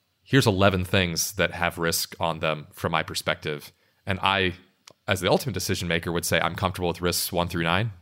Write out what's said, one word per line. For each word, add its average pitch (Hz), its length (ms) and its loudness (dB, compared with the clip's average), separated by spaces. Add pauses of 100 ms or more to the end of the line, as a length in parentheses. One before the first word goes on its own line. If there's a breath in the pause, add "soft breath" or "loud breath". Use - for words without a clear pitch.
(220)
"Here's - 240 4
eleven 95 400 4
things 90 460 0
that 85 200 0
have 85 240 -2
risk 82 420 -2
on 82 200 -2
them 78 340 -2
from 90 200 -4
my 80 100 2
perspective." 78 680 -6 (360)
And 95 160 -2
I, 95 320 2 (520)
as 95 140 0
the 90 100 0
ultimate 131 220 0
decision 92 360 -4
maker, 85 220 -2
would 85 140 -2
say, 85 160 0
"I'm 82 140 0
comfortable 90 340 -2
with 85 140 -4
risks 87 280 -2
one 87 180 0
through 85 160 -2
nine, 98 380 0